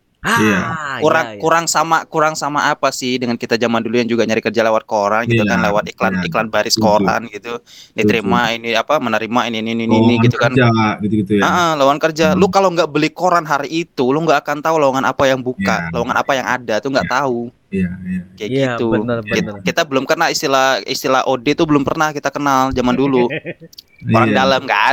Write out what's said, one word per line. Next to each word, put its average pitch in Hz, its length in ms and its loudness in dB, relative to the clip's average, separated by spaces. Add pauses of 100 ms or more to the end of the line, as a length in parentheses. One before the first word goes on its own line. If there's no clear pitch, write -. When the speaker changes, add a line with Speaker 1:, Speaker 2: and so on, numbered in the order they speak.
(240)
Speaker 1:
Ah, 220 160 0
Speaker 2:
Iya. 208 200 2 (440)
Speaker 3:
Kurang, 156 240 2
Speaker 1:
iya, 110 80 -14
iya. 104 80 -12
Speaker 3:
kurang 165 240 2
sama, 160 300 0 (100)
kurang 156 260 0
sama 147 380 -2
apa 143 240 -2
sih 127 240 -4
dengan 117 160 -2
kita 117 240 -2
zaman 117 240 0
dulu 117 160 0
yang 117 80 0
juga 113 160 0
nyari 110 160 0
kerja 110 240 0
lewat 110 240 0
koran 107 400 0
gitu 117 160 2
Speaker 2:
Iya, 101 80 0
Speaker 3:
kan, 92 80 0
lewat 104 260 0
iklan, 110 300 -4
Speaker 2:
iya. 90 80 -2
Speaker 3:
iklan 110 240 -2
baris 107 320 0
Speaker 2:
Setuju. 110 80 2
Speaker 3:
koran 107 400 2
gitu. 117 320 -12
Speaker 2:
Setuju. - 320 -20
Speaker 3:
Diterima 113 640 0
ini, 117 160 -8
apa, 127 320 0
menerima 113 380 0 (100)
ini, 113 80 -4
ini, 113 160 -4
ini, 113 80 -2
ini 113 80 0
Speaker 2:
Lowongan 117 320 4
Speaker 3:
gitu 120 160 2
kan. 120 160 0
Speaker 2:
kerja 123 120 4 (360)
gitu-gitu 104 320 -2
ya. 101 80 2
Speaker 3:
Heeh, 170 320 2
lowongan 143 240 2
kerja. 160 320 0
Speaker 2:
Hmm. - 80 2
Speaker 3:
Lu 190 80 6
kalau 190 240 2
nggak 165 160 0
beli 151 240 0
koran 175 320 0
hari 143 240 -2 (160)
itu, 135 320 0
lu 160 80 0
nggak 147 240 2
akan 147 160 -4
tahu 160 160 2
lowongan 135 240 2
apa 135 240 2
yang 131 160 2
buka, 123 160 -6 (240)
Speaker 2:
Iya. 85 80 -10
Speaker 3:
lowongan 120 240 -2
apa 120 160 0
yang 123 160 -2
ada 117 320 -4
tuh 139 100 -6
nggak 131 140 0
Speaker 2:
Iya. 123 160 -4
Speaker 3:
tahu. 127 200 -2 (280)
Speaker 2:
Iya, 92 240 -4 (160)
iya. 92 140 -6 (180)
Speaker 3:
Kayak 107 100 -8
Speaker 1:
Iya, 135 220 0
Speaker 3:
gitu. 117 240 -2
Speaker 1:
bener, 117 260 -2
Speaker 3:
Kita, 107 300 -2
Speaker 1:
bener. 101 160 -14
Speaker 3:
kita - 160 0
belum 135 240 0
kena 165 240 2
istilah, 135 360 2 (200)
istilah 131 400 0
O 131 80 0
D 123 160 -2
tuh 156 160 2
belum 147 160 2
pernah 156 320 -2
kita 143 160 -4
kenal 135 400 0
zaman 123 240 0
dulu. 131 320 2 (400)
Speaker 1:
<laughs> - 400 -16
Speaker 3:
Orang 110 240 2
Speaker 2:
Iya. 104 80 2
Speaker 3:
dalam 131 240 2
nggak 107 300 2